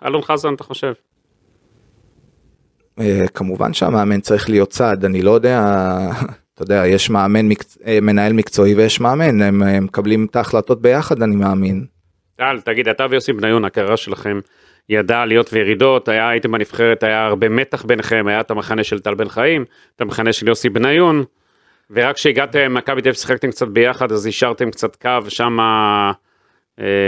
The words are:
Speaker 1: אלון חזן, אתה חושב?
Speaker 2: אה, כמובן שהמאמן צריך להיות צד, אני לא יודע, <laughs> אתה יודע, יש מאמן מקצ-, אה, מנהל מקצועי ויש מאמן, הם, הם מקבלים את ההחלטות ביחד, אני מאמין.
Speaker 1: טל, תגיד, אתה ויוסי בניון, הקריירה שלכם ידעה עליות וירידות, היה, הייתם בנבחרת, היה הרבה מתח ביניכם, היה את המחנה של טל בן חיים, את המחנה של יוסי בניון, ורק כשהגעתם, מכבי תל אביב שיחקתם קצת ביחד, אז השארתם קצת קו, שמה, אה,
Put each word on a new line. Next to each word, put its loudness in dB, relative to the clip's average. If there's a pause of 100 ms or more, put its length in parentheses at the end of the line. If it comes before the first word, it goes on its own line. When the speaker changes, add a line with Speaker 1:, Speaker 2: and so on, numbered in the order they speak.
Speaker 1:
אלון -2
חזן, -2
אתה -10
חושב? -8 (2000)
Speaker 2:
אה, 0
כמובן -4
שהמאמן 0
צריך -2
להיות 2
צד, -2
אני -2
לא 4
יודע, 2 (420)
<laughs> -8
אתה -12
יודע, 2
יש 2
מאמן 2
מקצ-, -6 (100)
אה, 2
מנהל 2
מקצועי 2
ויש 2
מאמן, 2
הם, 2
הם 2
מקבלים 0
את -6
ההחלטות 0
ביחד, 2
אני 2
מאמין. 0 (500)
Speaker 1:
טל, -2
תגיד, -2
אתה 0
ויוסי 0
בניון, 0
הקריירה 0
שלכם -6 (500)
ידעה 0
עליות 2
וירידות, 2
היה, 0
הייתם -2
בנבחרת, 0
היה 2
הרבה 0
מתח -4
ביניכם, 0
היה 0
את -4
המחנה -4
של -6
טל -4
בן -4
חיים, 0 (300)
את -6
המחנה -2
של -6
יוסי 2
בניון, 2 (680)
ורק 0
כשהגעתם, 0
מכבי -4
תל 0
אביב 0
שיחקתם -2
קצת -4
ביחד, 0
אז -2
השארתם -2
קצת -6
קו, -4 (200)
שמה, 0 (680)
אה, -8 (220)